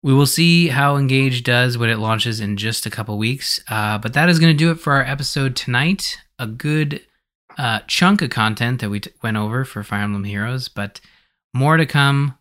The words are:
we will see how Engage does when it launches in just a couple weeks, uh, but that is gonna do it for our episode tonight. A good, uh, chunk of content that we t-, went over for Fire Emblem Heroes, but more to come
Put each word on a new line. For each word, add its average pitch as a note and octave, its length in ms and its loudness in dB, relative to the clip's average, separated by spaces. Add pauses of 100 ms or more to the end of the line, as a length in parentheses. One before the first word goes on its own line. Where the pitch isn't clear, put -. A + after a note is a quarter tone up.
we C#3 120 2
will C#3 100 6
see E3+ 440 4
how C#3+ 280 2
Engage C3+ 460 2
does B2 340 2
when A#2 140 0
it A2+ 80 0
launches A2 420 -2
in G#2 160 -4
just A2 300 -6
a G#2+ 40 -6
couple G#2+ 280 -6
weeks, A#2+ 500 -4
uh, G#2+ 300 -2
but A2+ 160 -6
that D#3+ 160 4
is E3 80 4
gonna E3 160 6
do E3 160 4
it E3 100 -4
for C#3+ 140 0
our C3+ 100 2
episode C3+ 500 -2
tonight. C#3 640 -2 (220)
A B2 80 -8
good, D3 580 -4 (540)
uh, A#2 220 -2
chunk G3 420 2
of B2+ 80 -2
content A#2 500 -2
that G#2+ 80 -4
we G2+ 120 -4
t-, - 100 -16 (120)
went A2 140 -2
over A2 300 -4
for - 160 -10
Fire G#2 220 -2
Emblem G2+ 200 -4
Heroes, A2 440 -6
but G2+ 300 -10 (540)
more C#3 240 2
to D#3+ 80 4
come C#3 560 2